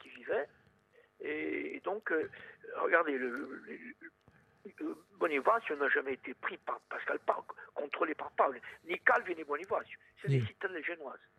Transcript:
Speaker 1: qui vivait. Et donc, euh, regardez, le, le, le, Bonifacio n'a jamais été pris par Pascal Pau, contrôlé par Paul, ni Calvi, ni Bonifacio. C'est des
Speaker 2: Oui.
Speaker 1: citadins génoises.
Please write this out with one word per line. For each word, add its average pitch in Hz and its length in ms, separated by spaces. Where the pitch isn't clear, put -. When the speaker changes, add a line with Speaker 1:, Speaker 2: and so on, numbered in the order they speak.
Speaker 1:
qui - 60
vivait. 233 400
Et 151 640
donc, 202 260
euh, 160 180
regardez, 165 340
le, 127 120
le, 143 500
le, 320 160
Bonifacio 156 580
n'a 139 120
jamais 135 260
été 127 200
pris - 240
par - 220
Pascal - 300
Pau, - 240
contrôlé 151 400
par 139 180
Paul, 139 280
ni 180 120
Calvi, 226 360
ni 160 80
Bonifacio. 147 540
C'est 185 80
des 135 120
Speaker 2:
Oui. 110 60
Speaker 1:
citadins 185 360
génoises. 156 380